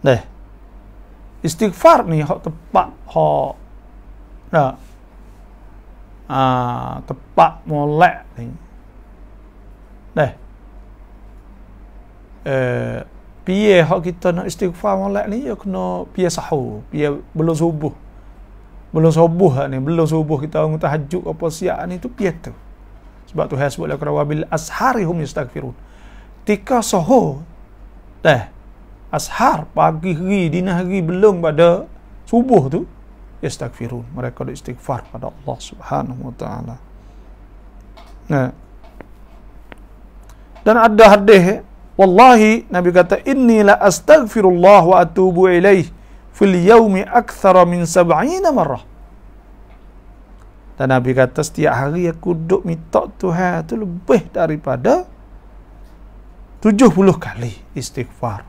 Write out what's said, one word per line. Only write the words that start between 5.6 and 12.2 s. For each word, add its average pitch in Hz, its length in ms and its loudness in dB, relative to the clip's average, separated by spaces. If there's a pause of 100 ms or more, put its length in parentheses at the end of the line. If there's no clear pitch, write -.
ah, 127 800 -4
tepat - 560 -2
molek 151 540 0 (180)
ni. 117 160 -16 (1600)
Neh. 147 200 -2 (2000)